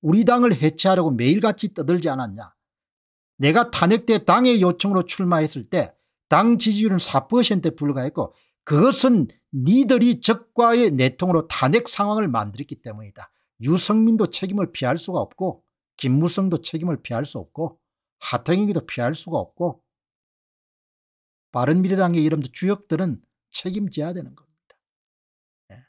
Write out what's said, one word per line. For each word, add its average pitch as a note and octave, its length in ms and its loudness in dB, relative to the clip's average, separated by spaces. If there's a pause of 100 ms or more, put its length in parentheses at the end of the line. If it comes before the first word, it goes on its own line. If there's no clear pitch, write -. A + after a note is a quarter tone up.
우리 F#3 240 2
당을 A#3+ 360 2
해체하려고 D#3+ 500 2
매일같이 F#3 640 0
떠들지 E3 360 -2
않았냐. A2+ 440 -10 (840)
내가 C#3+ 340 2
탄핵 G#3+ 340 2
때 A3 200 0
당의 A#3 360 4
요청으로 F3+ 440 0
출마했을 E3 640 -2
때 - 280 -4 (320)
당 A3 280 4
지지율은 G#3 420 0
사 - 280 -2
퍼센트에 G#3 440 0
불과했고 C#3+ 640 -6 (300)
그것은 G3+ 640 2 (260)
니들이 A#3 680 2
적과의 A#3 720 2
내통으로 D3+ 560 0
탄핵 F#3+ 400 0
상황을 G#3 400 -2
만들었기 A2 540 -6
때문이다. G#2+ 500 -18 (300)
유승민도 G#3 680 2
책임을 F#3+ 420 -4
피할 C3+ 260 -2
수가 E3+ 220 -6
없고 - 440 -8 (320)
김무성도 E3 680 0
책임을 E3 400 -6
피할 B2 240 -6
수 C3+ 140 -12
없고 D3+ 400 -10 (400)
하태경이도 F#3 680 -2
피할 C#3 300 -4
수가 D#3+ 240 -8
없고 - 420 -8 (1700)
바른미래당의 E3+ 720 2
여러분들 D3+ 260 -2
주역들은 F3+ 720 -4 (280)
책임져야 F3+ 640 -6
되는 C3+ 220 -14
겁니다. - 420 -20 (960)
예. C3 180 -20